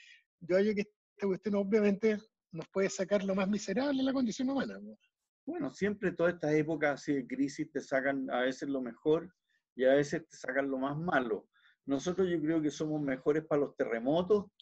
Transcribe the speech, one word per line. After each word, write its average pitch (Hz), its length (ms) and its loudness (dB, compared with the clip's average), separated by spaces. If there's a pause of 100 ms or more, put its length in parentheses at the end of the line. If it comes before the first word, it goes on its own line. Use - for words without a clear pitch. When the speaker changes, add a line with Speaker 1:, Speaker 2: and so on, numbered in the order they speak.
(400)
Speaker 1:
Yo 175 160 0
creo 208 180 4
que 202 80 -2
esta - 460 -8
cuestión 202 280 -2
obviamente 208 600 2 (360)
nos 165 160 -10
puede 190 200 0
sacar 196 360 0
lo 196 100 0
más 190 140 0
miserable 226 500 0
de 262 60 0
la 262 80 2
condición 254 360 0
humana, 220 320 -2
¿no? 214 160 -16 (480)
Speaker 2:
Bueno, 294 280 -6
siempre 196 400 -2
todas 175 220 2
estas 151 180 0
épocas 151 480 0
así 147 120 -2
de 131 140 -2
crisis 139 440 -2
te 135 100 -4
sacan 135 500 -2
a 123 100 0
veces 131 280 -2
lo 135 120 -2
mejor 156 520 -2 (420)
y 120 80 0
a 131 120 8
veces 143 340 0
te - 80 -20
sacan 139 320 -2
lo 135 80 -2
más 143 200 -4
malo. 131 520 -2 (360)
Nosotros 175 440 0
yo 170 100 0
creo 156 220 0
que 151 100 0
somos 151 300 -4
mejores 147 440 0
para 147 160 2
los 131 140 -2
terremotos 143 680 2 (160)